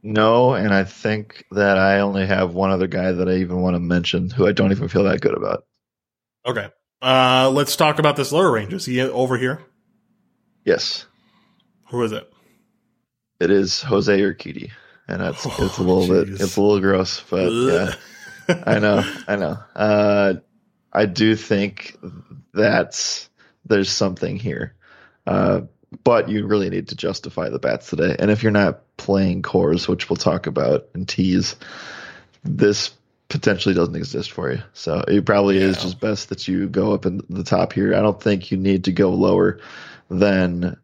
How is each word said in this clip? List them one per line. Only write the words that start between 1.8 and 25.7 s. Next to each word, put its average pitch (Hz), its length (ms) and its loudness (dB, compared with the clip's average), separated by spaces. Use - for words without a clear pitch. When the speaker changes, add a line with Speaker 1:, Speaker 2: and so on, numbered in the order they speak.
Speaker 1:
only 98 260 0
have 92 280 0
one 95 160 2
other 95 160 2
guy 92 260 -2
that 90 160 -2
I 92 80 2
even 90 260 -2
wanna 90 180 0
mention 87 480 -2
who - 180 2
I 101 60 4
don't 98 200 2
even 98 160 -2
feel 98 160 2
that - 180 0
good - 120 0
about. - 300 -4
Speaker 2:
Okay. 113 240 -6
Uh, 131 520 4
let's 143 240 0
talk 151 220 2
about 151 180 2
this 139 160 -4
lower 170 180 4
range. 110 240 -2
Is 190 100 -8
he 123 160 -2
over 127 380 -2
here? 127 240 -2
Speaker 1:
Yes. - 420 -2
Speaker 2:
Who 123 140 -4
is 110 100 -2
it? - 180 -12
Speaker 1:
It 87 100 2
is 98 320 2
Jose 101 360 2
Urquidy, - 520 -4
and 90 140 -6
that's, - 240 -6
Speaker 2:
Oh, 120 120 -8
Speaker 1:
it's - 200 -4
a 95 40 -2
little 90 240 2
Speaker 2:
jeez. 90 260 2
Speaker 1:
bit, 98 80 -10
it's 95 160 -2
a 101 40 0
little 101 200 4
gross, 95 480 0
but 92 220 -2
Speaker 2:
Ugh. 117 440 0
Speaker 1:
yeah. 180 60 2
I 110 120 2
know, 101 240 4
I 104 100 -2
know. 95 220 -4
Uh, 104 600 2
I 107 140 4
do 110 280 4
think 101 640 -4
that - 720 0
there's 101 260 2
something 92 460 -4
here. 92 380 -8
Uh, 95 360 0